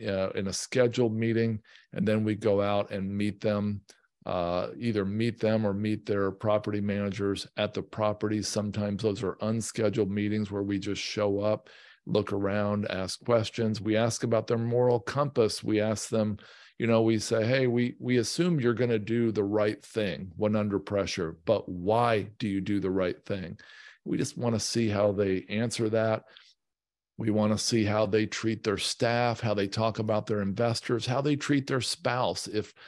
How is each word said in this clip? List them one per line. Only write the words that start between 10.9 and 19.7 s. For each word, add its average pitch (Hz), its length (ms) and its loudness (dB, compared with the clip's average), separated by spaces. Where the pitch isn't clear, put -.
show 101 400 0
up, 107 280 -2
look 101 260 0
around, 101 580 0
ask 95 360 -6
questions. 110 560 0
We 107 160 0
ask 113 260 0
about 113 240 2
their 117 100 2
moral 120 440 2
compass. 131 600 0
We 107 200 2
ask 107 260 -2
them, 107 300 0
you 117 80 0
know, 113 140 6
we 113 180 4
say, 110 260 0
"Hey, 131 220 2
we, 120 320 0
we 123 180 2
assume 160 440 2
you're 120 120 4
gonna 117 240 2
do 113 360 0
the 104 100 2
right 107 400 0